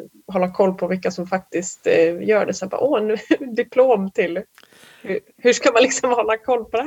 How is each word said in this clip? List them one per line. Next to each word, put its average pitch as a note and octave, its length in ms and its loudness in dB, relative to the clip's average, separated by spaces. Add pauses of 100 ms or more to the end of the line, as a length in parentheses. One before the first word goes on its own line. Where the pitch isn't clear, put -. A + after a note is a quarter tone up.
(320)
hålla F#3 200 0
koll F#3+ 220 2
på F#3 140 -4
vilka F#3 220 -4
som F3+ 160 -8
faktiskt, - 600 -6
eh, E3+ 360 4
gör G3+ 240 2
det. G3 80 -2
Så F#3+ 100 -10
här F#3+ 60 -8
bara, - 100 -4
"Åh, B3+ 220 0
nu, G#3+ 140 -2 (120)
<laughs> B3+ 280 -2
diplom A#3 540 2
till." F3 300 -4 (640)
Hur, G3 180 -6 (160)
hur A#3+ 160 4
ska B3 200 2
man A#3 100 6
liksom C4 280 0
hålla A3 260 0
koll A#3 280 -2
på - 120 -6
det A#3 100 -2